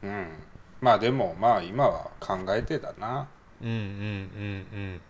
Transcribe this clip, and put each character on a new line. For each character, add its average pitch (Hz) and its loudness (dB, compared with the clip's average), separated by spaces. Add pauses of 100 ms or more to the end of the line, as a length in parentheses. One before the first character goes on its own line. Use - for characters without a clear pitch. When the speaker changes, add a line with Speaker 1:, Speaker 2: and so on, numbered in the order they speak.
Speaker 1:
う 98 -6
ん。 98 -4 (540)
ま 123 8
あ 101 8
で 113 4
も、 117 0
ま 113 6
あ 92 2
今 110 2
は 80 -4 (100)
考 95 -4 (180)
え 117 2
て 127 -2
だ - -8
な。 131 -4 (340)
Speaker 2:
う - -8
ん - -2
う 113 -2
ん - 0
う 113 0
ん - -2
う 101 -6 (200)
ん。 85 -12